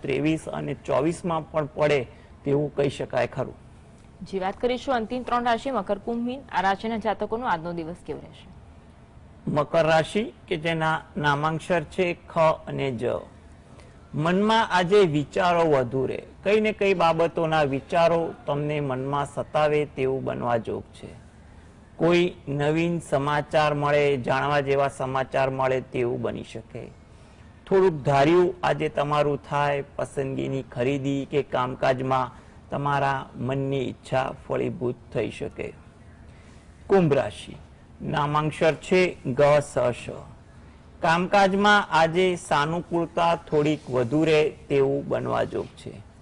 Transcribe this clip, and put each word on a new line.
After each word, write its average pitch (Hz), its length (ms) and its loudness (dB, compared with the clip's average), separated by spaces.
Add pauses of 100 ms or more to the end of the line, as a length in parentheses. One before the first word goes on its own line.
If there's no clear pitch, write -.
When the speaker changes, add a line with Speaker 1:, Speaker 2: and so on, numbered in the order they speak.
Speaker 1:
ત્રેવીસ 143 460 -2
અને 147 260 -6
ચોવીસમાં 160 760 -2
પણ 156 140 0
પડે 147 420 0 (380)
તેવું 143 300 0
કહી 143 140 0
શકાય 123 380 -2
ખરું. - 260 -6 (720)
Speaker 2:
જી, 190 160 -6
વાત 190 220 -4
કરીશું 247 340 -2
અંતિમ 240 280 -4
ત્રણ 240 220 -2
રાશિ 240 260 0
મકર, 202 260 -2
કુંભ, 233 280 -4
મીન 262 160 -6 (100)
આ 180 100 0
રાશિના 208 360 -2
જાતકોનો 214 480 -4
આજનો 170 280 -2
દિવસ 156 220 -8 (120)
કેવો 143 120 -10
રહેશે. - 280 -20 (1040)
Speaker 1:
મકર 156 340 2
રાશિ 165 480 2 (140)
કે 180 100 -4
જેના 160 440 -2 (160)
નામાંક્ષર 151 640 0
છે 175 300 -2
ખ - 240 -8
અને 143 540 0
જ, 117 120 -6 (1080)
મનમાં 202 540 2
આજે 185 320 4
વિચારો 175 640 2
વધુ 135 420 2
રહે, - 180 -6 (200)
કઈ 214 180 4
ને 214 100 0
કઈ 196 220 0
બાબતોના 165 680 2
વિચારો 165 720 2 (120)
તમને 147 340 -2
મનમાં 139 460 -2
સતાવે 151 600 0
તેવું 135 380 -2
બનવા 127 340 -2
જોગ 101 260 -6
છે. - 400 -18 (720)
કોઈ 175 400 2 (120)
નવીન 156 520 0
સમાચાર 147 760 0
મળે, 143 440 2
જાણવા 139 420 0
જેવા 139 280 2
સમાચાર 135 600 -2
મળે 131 320 0
તેવું 123 400 -4
બની - 220 -6
શકે. - 480 -16 (760)
થોડુંક 185 380 2
ધાર્યું 156 580 4
આજે 147 260 -2
તમારું 147 500 0 (100)
થાય, 143 340 0 (120)
પસંદગીની 135 640 -4
ખરીદી 135 640 -2
કે 143 180 -2
કામકાજમાં 131 880 -2 (380)
તમારા 139 640 -2
મનની 135 540 -4
ઈચ્છા - 420 -4 (160)
ફળીભૂત 127 480 -4 (180)
થઈ 110 180 -2
શકે. - 420 -10 (1120)
કુંભ 175 260 6
રાશિ, - 420 -2 (460)
નામાંક્ષર 147 720 0
છે 185 520 2
ગ, 135 160 0
સ, 143 500 4
શ. - 180 -10 (920)
કામકાજમાં 196 880 4
આજે 165 440 2
સાનુકૂળતા 170 1000 0
થોડીક 151 540 -2
વધુ 127 360 2
રહે 151 240 4
તેવું 139 580 0
બનવા 120 360 -2
જોગ 110 220 -4
છે. - 280 -16 (280)